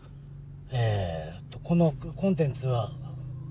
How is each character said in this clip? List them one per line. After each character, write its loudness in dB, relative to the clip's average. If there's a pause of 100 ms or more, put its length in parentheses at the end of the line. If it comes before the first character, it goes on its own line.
(720)
え 0
ー -12
と、 -12
「こ 2
の 8
コ -2
ン 4
テ 4
ン 0
ツ -4
は 2 (600)